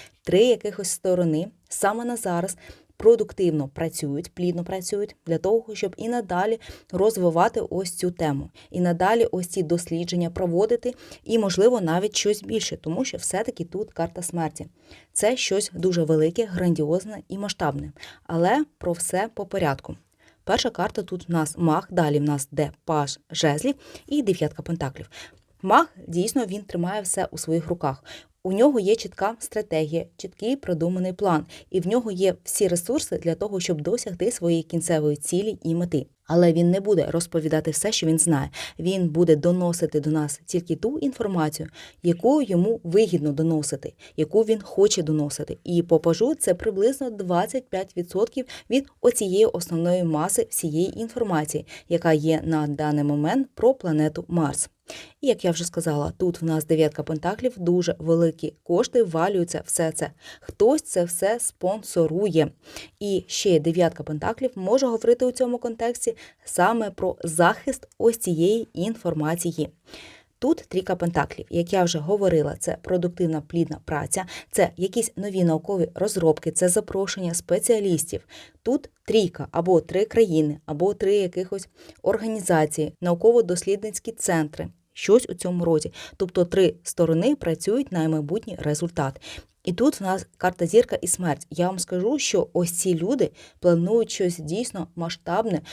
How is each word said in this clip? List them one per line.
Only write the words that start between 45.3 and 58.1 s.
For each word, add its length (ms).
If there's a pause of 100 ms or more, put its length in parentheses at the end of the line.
І 180
по 160
пажу 360
це 200
приблизно 560
двадцять 580
п'ять 280
відсотків 480 (260)
від 160 (140)
оцієї 460
основної 580
маси 460
всієї 500
інформації, 640 (220)
яка 240
є 320
на 220
даний 380
момент 500
про 200
планету 540
Марс. 420 (500)
І, 60
як 180
я 60
вже 140
сказала, 520
тут 260
в 20
нас 220
дев'ятка 360
пентаклів, 540
дуже 420
великі 640